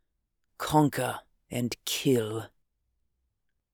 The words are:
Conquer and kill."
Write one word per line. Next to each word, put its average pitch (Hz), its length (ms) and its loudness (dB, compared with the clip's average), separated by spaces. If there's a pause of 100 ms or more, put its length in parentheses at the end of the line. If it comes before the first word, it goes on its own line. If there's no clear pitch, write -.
(560)
Conquer 135 640 0 (300)
and 120 340 -4
kill." 110 640 0 (1300)